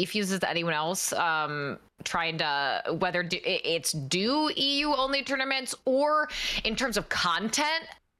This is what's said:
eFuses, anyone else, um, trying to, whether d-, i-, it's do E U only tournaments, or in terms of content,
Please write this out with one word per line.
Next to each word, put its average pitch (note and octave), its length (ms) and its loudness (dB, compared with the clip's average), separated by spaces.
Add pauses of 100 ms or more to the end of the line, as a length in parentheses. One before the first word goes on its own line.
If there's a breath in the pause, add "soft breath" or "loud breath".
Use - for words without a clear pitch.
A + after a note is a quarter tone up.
eFuses, F#3+ 420 -2
anyone E3+ 280 0
else, D#3+ 380 0
um, D3 680 0 (240)
trying E3 360 -2
to, C#3+ 440 0 (160)
whether F3+ 240 2
d-, F3 240 -4
i-, F3+ 180 2
it's D#3+ 280 0
do G3+ 640 0
E C#4 240 0
U D4 140 2
only C4+ 280 2
tournaments, C4+ 520 -2 (100)
or D4 440 4 (360 loud breath)
in A3 100 -2
terms A#3 220 -2
of F#3+ 120 -2
content, A3+ 760 0 (360)